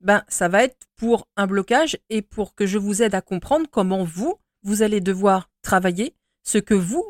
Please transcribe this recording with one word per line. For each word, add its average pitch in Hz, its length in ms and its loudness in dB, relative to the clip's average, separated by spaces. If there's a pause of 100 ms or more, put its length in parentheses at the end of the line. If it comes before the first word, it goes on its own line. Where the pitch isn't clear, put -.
ben, 196 260 2
ça - 220 0
va 196 140 4
être - 240 -4 (100)
pour 226 300 0 (100)
un 202 100 0
blocage 214 500 0 (120)
et 214 120 -2
pour - 320 -8
que 202 120 -2
je 196 120 -2
vous 202 240 -2
aide 214 140 2
à 185 60 -2
comprendre 285 500 -2
comment 190 320 0
vous, 180 320 -4 (280)
vous 202 180 -2
allez 214 180 2
devoir 190 500 0 (120)
travailler, 185 540 0 (280)
ce - 140 -2
que 208 160 0
vous, 208 360 0